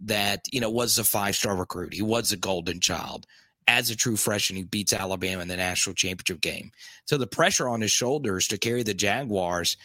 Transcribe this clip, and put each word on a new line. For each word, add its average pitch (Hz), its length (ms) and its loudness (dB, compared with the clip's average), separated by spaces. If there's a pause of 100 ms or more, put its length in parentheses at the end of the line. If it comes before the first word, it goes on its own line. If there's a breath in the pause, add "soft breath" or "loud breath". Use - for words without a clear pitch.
that, 101 500 0
you 131 100 0
know, 110 80 0
was 117 300 2
a 110 40 0
five-star 101 520 2
recruit. 90 400 -4
He 95 80 -2
was 113 280 2
a 104 60 -2
golden 87 420 -2
child. - 460 -2 (420 soft breath)
As 120 220 4
a 113 60 -2
true 113 200 0
freshman, 104 420 0
he 95 80 -6
beats 104 280 0
Alabama 95 480 -2
in 87 60 -6
the 90 100 -4
national 90 380 0
championship 92 460 -2
game. - 280 -4 (360 loud breath)
So 151 120 2
the 127 80 0
pressure 165 420 2
on 117 140 0
his 107 100 2
shoulders 120 580 0
to 104 100 -4
carry 120 240 0
the 104 100 0
Jaguars, 95 920 0